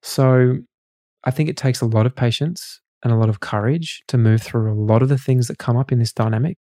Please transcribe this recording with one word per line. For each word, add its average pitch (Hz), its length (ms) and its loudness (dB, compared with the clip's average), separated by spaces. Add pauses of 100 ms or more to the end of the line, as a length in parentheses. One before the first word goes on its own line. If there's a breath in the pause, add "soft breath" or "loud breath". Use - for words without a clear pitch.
So 127 560 2 (680)
I 131 80 -2
think 156 180 -2
it 151 80 -8
takes 131 240 -2
a 120 40 -2
lot 113 200 2
of 131 100 0
patience - 680 -4 (220)
and 117 100 2
a - 20 2
lot 113 140 2
of 104 100 -4
courage 135 680 -4
to 131 80 0
move 110 240 4
through 107 300 -2
a 107 40 -2
lot 110 260 2
of 131 80 2
the 139 80 2
things 127 300 0
that - 120 -10
come 117 180 -2
up - 140 -2
in 123 80 2
this 113 120 0
dynamic. 113 500 -2